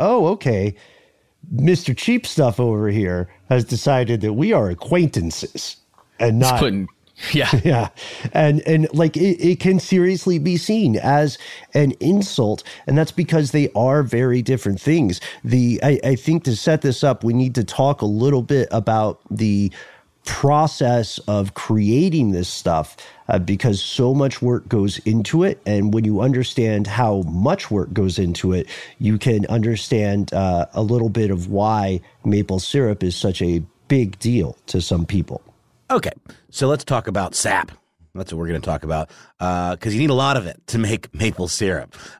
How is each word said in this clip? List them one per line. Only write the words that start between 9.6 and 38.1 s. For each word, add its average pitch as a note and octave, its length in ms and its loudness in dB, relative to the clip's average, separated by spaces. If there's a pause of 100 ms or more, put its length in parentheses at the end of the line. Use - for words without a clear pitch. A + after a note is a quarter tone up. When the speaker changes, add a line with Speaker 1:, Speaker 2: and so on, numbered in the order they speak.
Speaker 1:
can F#3 180 4
seriously F3+ 600 2
be E3+ 180 0
seen F3 400 2
as C#3+ 420 2 (360)
an C#3 260 4
insult. D#3+ 640 0 (220)
And C3+ 100 2
that's D#3 160 2
because D#3 380 0
they D3 260 2
are C3 260 2
very B2 380 2
different G#2+ 400 -2
things. C#3 400 2 (240)
The, A#2+ 380 2
I, C#3 200 2
I C3+ 140 2
think D#3+ 280 0
to A#2 120 0
set D#3 240 2
this - 240 -2
up, C3 180 2
we A#2 120 0
need B2+ 220 0
to B2 60 0
talk C#3 380 0
a A2 60 -2
little A#2+ 360 2
bit C3 300 0
about G#2+ 480 0 (100)
the G2+ 400 0 (540)
process C#3 920 0 (100)
of G2+ 240 0
creating A#2 800 2
this F2+ 160 -2
stuff, - 480 -2 (320)
uh, G2+ 100 2
because G2 420 0
so C3 340 0
much C#3 280 -2
work B2 260 0
goes G2+ 320 0
into A2+ 440 0
it. - 220 -2
And G#2 280 0
when A2+ 80 2
you G#2+ 180 0
understand A#2 640 0
how G#2 360 0
much F#2 480 -2
work G2 220 -2
goes F#2+ 260 0
into F#2 360 0
it, F2 120 -2 (320)
you G#2+ 200 2
can G#2+ 280 0
understand, G#2 840 0
uh, F#2 400 0
a G#2+ 100 -2
little A2+ 280 0
bit G#2+ 200 0
of F2+ 180 -4
why G2+ 520 0 (240)
maple G2+ 340 0
syrup G#2+ 460 0
is F2+ 100 0
such - 260 -2
a E2+ 220 0 (240)
big B2 320 0
deal A2 380 -2 (100)
to F#2 140 -2
some E2+ 240 0
people. - 380 -4 (480)
Speaker 3:
Okay, - 220 -2 (360)
so - 200 -2
let's C#3 140 0
talk A#2+ 240 -2
about F#2+ 280 -4
sap. F#2+ 360 -2 (440)